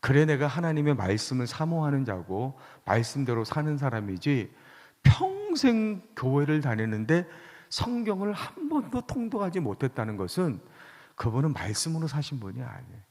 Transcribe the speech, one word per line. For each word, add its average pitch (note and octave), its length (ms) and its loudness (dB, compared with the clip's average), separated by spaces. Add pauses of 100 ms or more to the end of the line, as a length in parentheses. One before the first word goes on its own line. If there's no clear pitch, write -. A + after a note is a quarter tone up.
그래 C#3 240 6
내가 D3 220 2
하나님의 D3 480 2
말씀을 A2 520 0
사모하는 D3+ 580 0
자고 G2 540 -4 (260)
말씀대로 A#2 600 2
사는 D3+ 320 -2
사람이지, A#2 760 0 (500)
평생 C#4 1000 4 (140)
교회를 C#3+ 440 2
다니는데 A2+ 680 0 (440)
성경을 G#3 640 -2
한 - 360 -6
번도 B3+ 340 -2
통독하지 G3+ 580 -2
못했다는 A2 560 -2
것은 G2+ 440 0 (560)
그분은 C3 360 0
말씀으로 D#3+ 540 -4
사신 C#3+ 340 -4
분이 G#2+ 220 -10
아니에요. A#2 480 -14